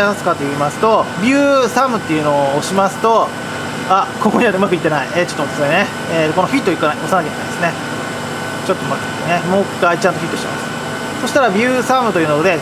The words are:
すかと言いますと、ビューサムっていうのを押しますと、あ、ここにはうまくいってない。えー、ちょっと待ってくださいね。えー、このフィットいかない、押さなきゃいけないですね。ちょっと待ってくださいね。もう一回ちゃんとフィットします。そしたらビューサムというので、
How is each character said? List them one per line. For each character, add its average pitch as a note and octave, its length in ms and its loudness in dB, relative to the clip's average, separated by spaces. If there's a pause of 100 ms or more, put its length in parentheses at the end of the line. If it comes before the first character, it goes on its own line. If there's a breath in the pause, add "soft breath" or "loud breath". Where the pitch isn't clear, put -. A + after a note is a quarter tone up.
(180)
す - 60 -8
か F3 80 2
と D#3+ 80 0
言 C#3+ 100 -2
い - 40 -2
ま C#3+ 180 0
す - 80 -10
と、 G#3+ 260 4 (160)
ビ A3+ 80 2
ュ C#4 360 4
ー G#3+ 40 0
サ B3+ 180 2
ム A#3 120 0
っ - 20 -6
て D#3+ 120 -2
い D#3 60 2
う D3+ 40 -2
の D3+ 80 2
を C#3+ 260 2
押 - 60 0
し - 100 -4
ま F#3+ 160 4
す - 80 -8
と、 A3+ 320 4 (580)
あ、 F#3+ 200 2 (140)
こ G#3+ 100 2
こ A3+ 80 2
に B3 60 4
は G#3+ 60 4
う F#3 80 0
ま G3+ 80 2
く F3+ 80 2
い D#3+ 40 -2
っ - 20 -8
て D#3 80 2
な D3 140 0
い。 B2+ 120 -6
え F3 80 2
ー、 - 20 0
ち E3+ 60 -8
ょ - 20 -6
っ - 40 -6
と D#3 60 -2
待 C3+ 100 -4
っ - 20 -6
て D3+ 60 -2
く - 20 2
だ C#3+ 60 0
さ D#3 60 2
い - 40 4
ね。 G#3 80 2 (240)
え D#3+ 180 2
ー、 D#3 40 0
こ F3+ 80 2
の - 60 2
フ - 80 -2
ィ C#4 40 4
ッ G#3+ 60 -2
ト F#3 60 2
い D#3 40 2
か E3 120 0
な D3+ 60 0
い、 B2+ 40 -4
押 D3 100 -6
さ F#3+ 100 2
な E3+ 60 2
き - 20 -2
ゃ - 40 -4
い - 20 -6
け - 60 -8
な - 60 -6
い - 40 -6
で - 60 -6
す - 80 -4
ね。 E3+ 100 0 (960)
ち F#3+ 40 0
ょ F#3 40 2
っ - 20 -8
と - 80 -6
待 C#3 140 -2
っ - 60 -8
て - 20 -6
く - 40 -6 (180)
だ E3+ 100 0
さ - 0 -
い - 20 -6
ね。 E3 60 -4
も F#3 120 2
う - 20 2
一 F#3 40 0 (140)
回 E3+ 180 2
ち G3 100 0
ゃ F3 40 4
ん - 20 -2
と D#3+ 60 -4
フ E3 60 -4
ィ - 40 -4
ッ - 20 -4
ト G2+ 60 -6
し - 60 -6
ま - 140 -6
す。 - 40 -6 (600)
そ B3+ 60 -4
し - 60 -4
た D4 80 4
ら A#3+ 80 4
ビ G3 120 2
ュ B3+ 180 2
ー A#3+ 40 -2
サ C4 180 2
ム A3+ 100 2
と F3 80 2
い D#3+ 60 2
う D3+ 40 0
の D3 120 2
で、 E3+ 200 2